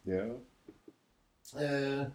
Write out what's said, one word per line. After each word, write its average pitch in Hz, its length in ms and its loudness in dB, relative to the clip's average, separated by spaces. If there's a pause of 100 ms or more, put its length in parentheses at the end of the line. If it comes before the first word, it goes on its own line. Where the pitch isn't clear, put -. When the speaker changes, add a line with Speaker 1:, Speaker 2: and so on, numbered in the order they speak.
Speaker 1:
Ja. 95 200 2 (1400)
Speaker 2:
Eh, 139 400 2 (120)